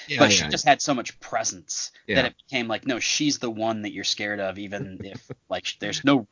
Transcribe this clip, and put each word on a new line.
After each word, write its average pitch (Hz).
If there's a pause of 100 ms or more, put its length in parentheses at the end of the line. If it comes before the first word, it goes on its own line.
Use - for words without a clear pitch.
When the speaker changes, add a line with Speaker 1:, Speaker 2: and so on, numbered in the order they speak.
Speaker 1:
Yeah, 147
Speaker 2:
but 107
she 92
Speaker 1:
yeah. 151
Speaker 2:
just 156
had 139
so 147
much 120
presence - (140)
Speaker 1:
Yeah. 101
Speaker 2:
that 123
it 117 (120)
became 123
like, 107
no, 127
she's 143
the 123
one 110
that 104
you're 95
scared 104
of, 95
even 98
Speaker 1:
<laughs> 95
Speaker 2:
if, 98 (180)
like, 90
sh-, -
there's 101
no 135